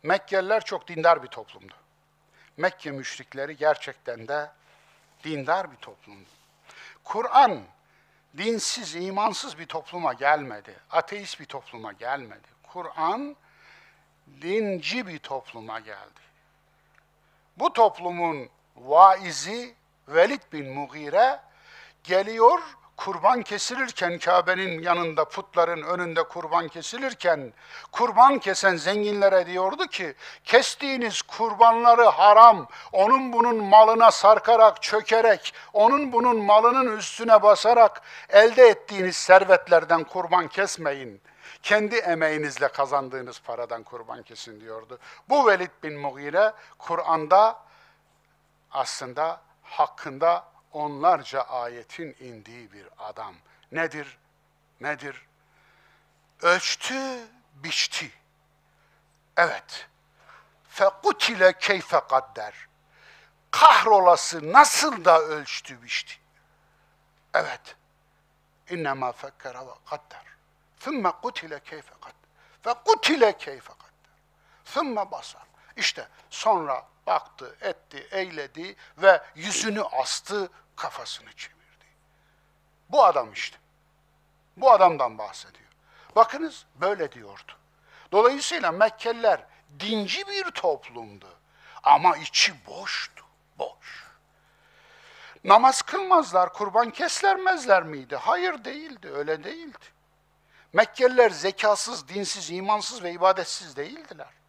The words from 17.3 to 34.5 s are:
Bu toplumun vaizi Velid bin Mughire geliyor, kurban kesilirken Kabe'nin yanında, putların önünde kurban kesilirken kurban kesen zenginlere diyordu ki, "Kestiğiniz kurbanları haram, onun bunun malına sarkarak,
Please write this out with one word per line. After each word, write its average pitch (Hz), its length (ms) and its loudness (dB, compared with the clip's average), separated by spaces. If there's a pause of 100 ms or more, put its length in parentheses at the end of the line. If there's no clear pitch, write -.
Bu 330 160 -2
toplumun 175 760 0 (260)
vaizi 185 1000 2 (320)
Velid 175 340 2 (120)
bin 139 200 -12
Mughire 151 640 -2 (640)
geliyor, 226 580 2 (360)
kurban 196 440 -2
kesilirken 202 760 -8
Kabe'nin 180 640 -2
yanında, 165 480 -2
putların 170 520 -4
önünde 165 420 -6
kurban 165 440 -6
kesilirken 170 840 -6 (380)
kurban 233 480 4
kesen 190 360 -2
zenginlere 196 680 0
diyordu 190 420 -4
ki, 165 280 -10 (280)
"Kestiğiniz 254 760 0
kurbanları 233 840 4
haram, 208 600 8 (240)
onun 240 420 2
bunun 233 300 0
malına 220 480 8
sarkarak, 214 720 4